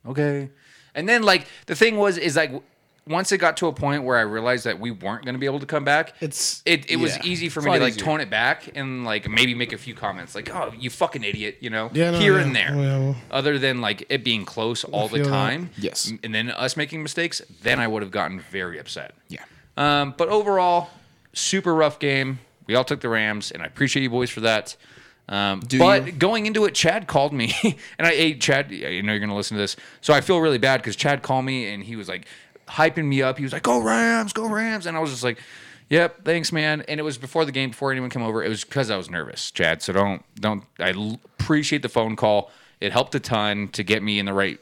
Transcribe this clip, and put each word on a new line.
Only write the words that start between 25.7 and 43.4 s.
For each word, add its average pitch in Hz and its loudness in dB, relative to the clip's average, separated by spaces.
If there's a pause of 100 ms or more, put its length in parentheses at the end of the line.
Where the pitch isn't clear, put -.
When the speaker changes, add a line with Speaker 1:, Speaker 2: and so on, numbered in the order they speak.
Speaker 1:
but 175 6
Speaker 3:
you? 180 -10
Speaker 1:
going 208 2
into 214 2
it, - 0
Chad 175 2
called 143 2
me, 120 0
<laughs> - -2 (340)
and 160 4
I, 170 8
hey, 160 2
Chad, 139 2
I 90 -6
know 104 -2
you're 107 0
gonna 104 -4
listen 104 -4
to 104 -2
this, 98 -2 (280)
so 151 4
I 143 6
feel 175 4
really 151 2
bad 131 2
'cause 107 -6
Chad 143 0
called 131 0
me, 123 -4
and 101 -10
he 113 -12
was, 98 -10
like, 92 -10 (420)
hyping 160 2
me 139 2
up. 131 2
He 139 -4
was 131 -6
like, - -8
"Go 240 4
Rams, 226 2
go 220 -4
Rams," 214 -2
and 165 -4
I 160 -2
was 156 0
just 120 -8
like, 120 -2 (520)
"Yep, 170 2
thanks, 165 0
man." 151 0
And 151 -4
it 151 -6
was 143 -6
before 143 -2
the 139 -4
game, 131 -2
before 135 -4
anyone 127 -4
came 120 -4
over. 113 -2
It 85 -2
was 110 -4
'cause 127 -2
I 101 0
was 85 -8
nervous, 80 -8
Chad. 82 2
So 98 -4
don't, 98 2 (160)
don't. 104 -2 (140)
I 90 0
l-, 107 -6 (180)
appreciate 151 0
the 123 -4
phone 110 0
call. 104 2 (300)
It 98 -2
helped 123 2
a 135 2
ton 104 0